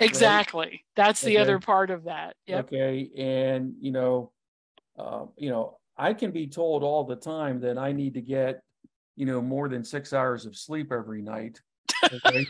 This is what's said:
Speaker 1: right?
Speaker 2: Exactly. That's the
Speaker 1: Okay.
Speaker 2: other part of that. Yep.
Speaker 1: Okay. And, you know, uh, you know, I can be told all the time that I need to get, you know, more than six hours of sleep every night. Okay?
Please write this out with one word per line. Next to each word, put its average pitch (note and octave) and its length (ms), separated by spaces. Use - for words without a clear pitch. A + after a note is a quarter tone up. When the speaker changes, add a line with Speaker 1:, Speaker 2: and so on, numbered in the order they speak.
Speaker 1:
right? A3+ 80
Speaker 2:
Exactly. G#3 800
That's G#3 240
the A3 160
Speaker 1:
Okay. G#3 60
Speaker 2:
other G3+ 160
part F#3+ 320
of E3+ 140
that. E3 320
Yep. F3+ 200
Speaker 1:
Okay. C3+ 520
And, C3 600
you C3+ 120
know, B2+ 400
uh, - 280
you C#3+ 140
know, A2+ 280
I E3+ 180
can G#3+ 160
be D#3+ 160
told D#3 360
all D3 220
the B2+ 120
time D3 440
that B2 160
I C3+ 160
need C#3 220
to B2+ 80
get, C3 380
you C#3 120
know, B2+ 160
more C3+ 260
than B2 160
six C#3+ 300
hours B2 320
of G#2 100
sleep D3+ 340
every A2 300
night. A2 400
Okay? - 400